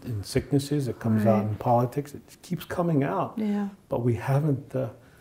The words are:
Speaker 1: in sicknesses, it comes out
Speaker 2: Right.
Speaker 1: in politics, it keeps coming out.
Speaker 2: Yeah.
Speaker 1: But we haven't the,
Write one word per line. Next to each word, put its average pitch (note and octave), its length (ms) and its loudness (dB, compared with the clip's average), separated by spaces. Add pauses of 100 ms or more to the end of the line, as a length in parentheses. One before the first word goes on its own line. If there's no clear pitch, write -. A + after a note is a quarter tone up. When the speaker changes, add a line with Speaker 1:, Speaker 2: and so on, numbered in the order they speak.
Speaker 1:
in G#2 180 -6
sicknesses, C#3 640 0
it G#2+ 100 -6
comes A2 260 2
out A2 180 6
Speaker 2:
Right. G#2+ 60 -2
Speaker 1:
in G#2 60 -2
politics, B2+ 580 0
it - 80 -14 (200)
keeps - 240 -6
coming E3 380 2
out. E3 340 -2
Speaker 2:
Yeah. G#3 320 -2 (200)
Speaker 1:
But B2 140 0
we A#2+ 120 2
haven't C#3 560 0
the, B2+ 180 -2 (320)